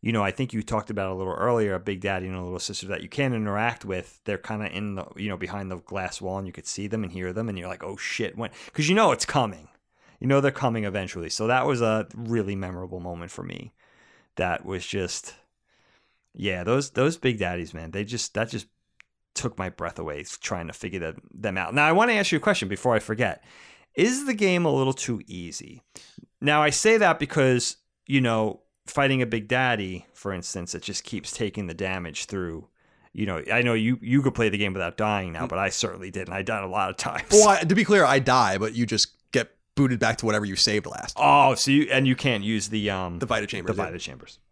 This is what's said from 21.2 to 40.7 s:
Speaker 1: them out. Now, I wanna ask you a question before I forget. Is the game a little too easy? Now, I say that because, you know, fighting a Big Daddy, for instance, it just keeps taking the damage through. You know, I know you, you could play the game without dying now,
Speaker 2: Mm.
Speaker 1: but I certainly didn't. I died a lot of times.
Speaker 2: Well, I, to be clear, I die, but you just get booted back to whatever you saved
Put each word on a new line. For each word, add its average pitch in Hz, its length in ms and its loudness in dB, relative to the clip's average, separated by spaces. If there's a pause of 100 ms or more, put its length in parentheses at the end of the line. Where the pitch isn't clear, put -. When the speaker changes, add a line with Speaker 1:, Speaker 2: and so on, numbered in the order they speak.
Speaker 1:
them 101 260 -6
out. 92 160 -4
Now, 147 120 4
I 160 60 6
wanna 226 220 4
ask 202 180 2
you 156 60 2
a - 20 0
question 180 280 0
before 113 260 0
I 110 40 4
forget. 107 440 -2 (520)
Is 254 320 2
the 262 80 0
game 185 300 2
a 151 100 4
little 131 180 2
too 120 340 -4
easy? - 560 -12 (580)
Now, 151 220 2
I 151 80 4
say 220 280 4
that 175 200 4
because, 131 580 2 (300)
you 135 140 2
know, 113 400 0 (260)
fighting 135 360 2
a 120 40 0
Big 110 220 -4
Daddy, 110 640 0
for 98 200 -8
instance, 87 420 -8
it 85 80 -8
just - 220 -8
keeps - 280 -8
taking 104 360 -4
the 82 60 -8
damage 92 520 -6
through. 85 420 -6 (440)
You 104 140 -2
know, 87 160 -2 (100)
I 120 100 4
know 120 120 2
you, 113 280 2
you 123 200 4
could 131 120 2
play 113 140 2
the 101 100 0
game 101 140 0
without 90 240 -4
dying 101 360 0
now, 80 140 -4
Speaker 2:
Mm. - 40 -6
Speaker 1:
but 87 100 -2
I 98 80 0
certainly 92 420 -4
didn't. 90 240 -8
I 98 80 -4
died 101 220 -4
a 92 40 -6
lot 95 220 0
of 92 60 -8
times. - 340 -6
Speaker 2:
Well, 208 180 12
I, 196 120 8
to 170 160 4
be 220 80 4
clear, 196 200 6
I 139 140 6
die, 123 400 4
but 110 160 -2
you 120 120 2
just - 260 0 (180)
get 120 200 2 (260)
booted 127 240 4
back 113 180 2
to 117 80 -2
whatever 107 180 2
you 95 120 -4
saved 104 300 2